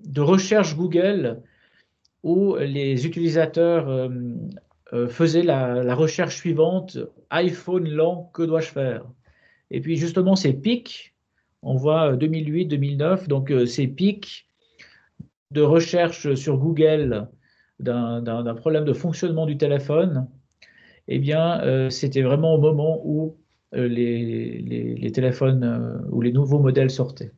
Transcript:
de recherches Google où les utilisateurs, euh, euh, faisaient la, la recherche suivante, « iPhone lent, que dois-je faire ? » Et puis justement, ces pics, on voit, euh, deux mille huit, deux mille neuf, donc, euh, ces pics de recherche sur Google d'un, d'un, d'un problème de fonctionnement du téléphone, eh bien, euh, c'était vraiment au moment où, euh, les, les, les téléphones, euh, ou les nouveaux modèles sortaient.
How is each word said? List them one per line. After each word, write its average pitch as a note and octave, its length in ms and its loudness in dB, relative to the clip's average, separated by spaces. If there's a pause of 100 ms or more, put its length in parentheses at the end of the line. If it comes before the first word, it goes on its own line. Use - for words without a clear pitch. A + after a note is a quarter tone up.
de C#3+ 160 -4
recherches F#3 560 2
Google E3+ 640 0 (840)
où F#3+ 320 2
les C#3 500 -2
utilisateurs, E3 840 2
euh, C3 180 -2 (840)
euh, A#2+ 160 -2
faisaient E3 340 2
la, B2+ 400 0
la B2 100 0
recherche D#3 440 0
suivante, « E3+ 600 0 (340)
iPhone E3+ 580 -2
lent, E3 440 0
que E3+ 100 -4
dois-je D#3+ 260 0
faire ? » B2 340 -4 (680)
Et C3+ 100 -4
puis D#3 160 -2
justement, F3+ 400 2
ces D3 160 2
pics, A3 600 -4 (500)
on C3 120 -2
voit, D3 380 2
euh, - 20 0
deux D3 120 0
mille D#3 220 -2
huit, E3+ 160 0
deux D3 120 -2
mille C#3+ 200 -2
neuf, F3+ 300 0
donc, C#3 240 0
euh, B2 140 4
ces C3 220 -2
pics G3 600 -2 (1040)
de D3 100 2
recherche E3 720 2
sur C3+ 220 -2
Google D3 680 2 (520)
d'un, A#2+ 420 -2
d'un, A#2 220 -4
d'un A#2 120 -4
problème D3+ 300 0
de C#3 80 2
fonctionnement E3 520 -2
du D3 120 -2
téléphone, C#3+ 680 0 (840)
eh C#3 100 0
bien, D#3+ 420 0
euh, C3 280 0
c'était C3+ 320 -2
vraiment D3+ 320 2
au D#3 40 6
moment D#3 460 2
où, D#3 320 -2 (400)
euh, B2 120 0
les, A#2 720 -2
les, A#2+ 360 -6
les A#2+ 160 -6
téléphones, B2+ 520 2
euh, A#2 480 -4
ou A#2+ 100 -2
les A#2+ 100 2
nouveaux C#3 280 2
modèles C3 320 4
sortaient. - 460 -6